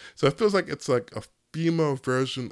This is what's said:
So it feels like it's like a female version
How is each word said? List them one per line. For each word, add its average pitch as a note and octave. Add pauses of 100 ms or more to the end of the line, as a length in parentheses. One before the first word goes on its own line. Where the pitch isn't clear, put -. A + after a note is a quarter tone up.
(160)
So C#3
it C#3+
feels G#3
like F3+
it's -
like B2
a A2 (300)
female D#3+
version B2+